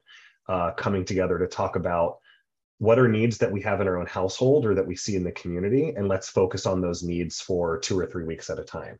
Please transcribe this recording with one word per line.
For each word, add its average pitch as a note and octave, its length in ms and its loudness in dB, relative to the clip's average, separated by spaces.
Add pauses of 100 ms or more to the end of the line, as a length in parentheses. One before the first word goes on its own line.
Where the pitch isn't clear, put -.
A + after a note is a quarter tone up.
(480)
uh, F2 240 0
coming G2+ 320 0
together F#2 340 0
to F2+ 80 2
talk G2 300 -2
about E2+ 420 0 (600)
what A2+ 200 6
are B2+ 80 8
needs A2 320 2
that A2+ 140 2
we G2+ 80 -2
have G2+ 200 0
in G2 60 2
our F#2 100 0
own F2 100 -4
household B2+ 600 2
or G#2 80 4
that F#2 120 2
we F2+ 100 -6
see - 180 -4
in F#2 80 0
the F2 100 -2
community, G2+ 640 0
and G2 120 -2
let's F#2+ 200 -2
focus F#2+ 380 0
on F#2+ 140 0
those F2 240 -2
needs E2+ 360 -4
for F2 380 -2
two - 180 -2
or E2+ 100 -2
three F2 180 -8
weeks D#2+ 260 -8
at E2 80 -6
a D#2 60 -10
time, - 360 -12